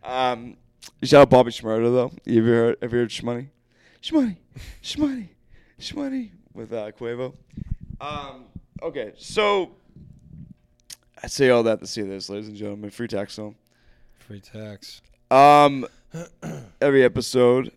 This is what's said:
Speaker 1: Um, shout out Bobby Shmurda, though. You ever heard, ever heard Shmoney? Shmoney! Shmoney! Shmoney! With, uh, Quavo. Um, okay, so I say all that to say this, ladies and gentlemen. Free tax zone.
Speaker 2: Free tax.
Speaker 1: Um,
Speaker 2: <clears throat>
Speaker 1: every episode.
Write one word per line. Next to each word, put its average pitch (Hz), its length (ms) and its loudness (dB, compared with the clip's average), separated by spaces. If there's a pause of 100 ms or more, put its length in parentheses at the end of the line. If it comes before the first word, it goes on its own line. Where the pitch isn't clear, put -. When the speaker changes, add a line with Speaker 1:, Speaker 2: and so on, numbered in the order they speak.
Speaker 1:
Um, 123 540 -6 (460)
shout 143 200 10
out 131 80 8
Bobby 123 200 6
Shmurda, 113 420 -2
though. 127 200 0 (120)
You 113 180 2
ever 113 80 2
heard, 117 320 2
ever 117 140 -4
heard 120 140 -2
Shmoney? 120 380 -10 (540)
Shmoney! 254 340 -2 (460)
Shmoney! 262 460 -6 (520)
Shmoney! 269 500 -10 (240)
With, 110 180 -14
uh, 110 200 -10
Quavo. 123 420 -10 (640)
Um, 139 440 -14 (380)
okay, 139 340 -12
so 202 560 -4 (1500)
I - 40 -14
say 135 240 2
all 120 140 4
that 113 160 0
to - 60 -18
say 110 160 -10
this, 95 260 -10
ladies 104 200 -12
and 104 80 -18
gentlemen. 104 340 -12
Free 117 180 -10
tax 101 260 -8
zone. 107 200 -14 (640)
Speaker 2:
Free 104 220 -20
tax. 107 640 -18 (280)
Speaker 1:
Um, 143 560 6 (260)
Speaker 2:
<clears throat> 160 680 -16
Speaker 1:
every 139 240 4
episode. 123 720 2